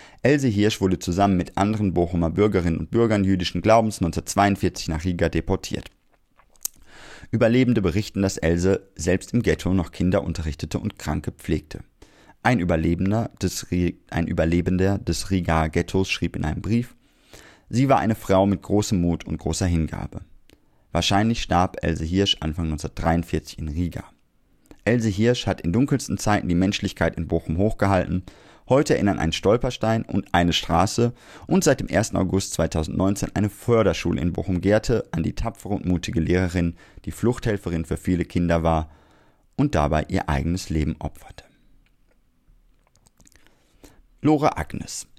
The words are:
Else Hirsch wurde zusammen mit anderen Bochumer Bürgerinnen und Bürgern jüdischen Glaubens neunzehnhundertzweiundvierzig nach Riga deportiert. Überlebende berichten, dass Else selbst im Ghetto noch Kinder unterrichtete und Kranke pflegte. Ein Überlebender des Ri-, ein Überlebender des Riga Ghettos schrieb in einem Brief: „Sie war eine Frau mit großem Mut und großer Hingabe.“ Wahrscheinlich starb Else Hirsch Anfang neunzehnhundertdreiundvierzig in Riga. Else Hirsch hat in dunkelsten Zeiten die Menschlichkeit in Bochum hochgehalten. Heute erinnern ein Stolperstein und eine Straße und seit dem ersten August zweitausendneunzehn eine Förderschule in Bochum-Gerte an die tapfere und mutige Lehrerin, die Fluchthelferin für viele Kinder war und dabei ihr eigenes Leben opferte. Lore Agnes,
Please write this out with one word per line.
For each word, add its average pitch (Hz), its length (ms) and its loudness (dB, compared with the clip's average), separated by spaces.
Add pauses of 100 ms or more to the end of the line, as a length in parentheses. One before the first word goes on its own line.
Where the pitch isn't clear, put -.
(200)
Else 135 280 2
Hirsch 104 340 2
wurde 92 160 2
zusammen 92 400 2
mit - 180 -6
anderen 104 380 0
Bochumer 85 340 0
Bürgerinnen 87 500 2
und 80 120 -8
Bürgern 110 340 2
jüdischen 90 380 0
Glaubens 110 400 4
neunzehnhundertzweiundvierzig 95 840 0
nach 80 180 -4
Riga 85 240 0
deportiert. - 580 -4 (1400)
Überlebende 117 520 4
berichten, 98 400 -2
dass - 160 0
Else 87 560 2
selbst 90 400 -2
im 123 80 0
Ghetto 82 320 0
noch 90 160 -2
Kinder 90 340 0
unterrichtete 80 540 -6
und - 200 -8
Kranke - 320 -6
pflegte. - 500 -6 (640)
Ein 120 160 2
Überlebender 87 760 0 (100)
des - 280 -4
Ri-, 87 280 0 (100)
ein 85 180 -2
Überlebender 90 720 2
des - 340 -4
Riga 85 360 2
Ghettos 87 420 0
schrieb - 280 -4
in - 100 -4
einem - 160 -4
Brief: 117 340 -4 (720)
„Sie 131 220 2
war 120 80 6
eine 104 160 0
Frau 98 320 2
mit 101 160 0
großem 101 360 0
Mut 85 280 0
und 80 100 -6
großer 80 300 -2
Hingabe.“ 80 560 -2 (680)
Wahrscheinlich 104 520 0
starb 90 420 0
Else 80 200 -2
Hirsch 95 360 0
Anfang 80 300 -4
neunzehnhundertdreiundvierzig 82 880 -2
in 80 100 -8
Riga. 80 360 -4 (800)
Else 113 220 2
Hirsch 110 380 2
hat 95 140 -2
in 87 140 0
dunkelsten 131 420 0
Zeiten - 320 0
die 87 60 2
Menschlichkeit 92 640 0
in 82 80 -6
Bochum 82 320 -2
hochgehalten. 98 640 0 (480)
Heute 139 240 4
erinnern 95 240 2
ein 80 140 0
Stolperstein - 680 0
und - 320 -4
eine 87 180 4
Straße 104 640 0 (320)
und - 180 2
seit 135 160 2
dem - 80 -8
ersten 95 300 0
August 92 340 0
zweitausendneunzehn 82 800 -2
eine 101 160 0
Förderschule 98 720 0
in 85 140 -2
Bochum-Gerte 98 760 0
an 82 120 -2
die - 100 -2
tapfere - 400 -8
und - 140 -4
mutige 87 340 0
Lehrerin, 85 560 0 (300)
die - 40 -8
Fluchthelferin 101 760 -2
für 78 100 -4
viele 87 300 -2
Kinder 85 360 0
war 80 280 0 (640)
und 139 180 0
dabei 76 360 2
ihr - 180 -2
eigenes 80 400 -2
Leben 78 300 -2
opferte. - 460 -14 (2750)
Lore 147 380 2
Agnes, - 480 -10 (120)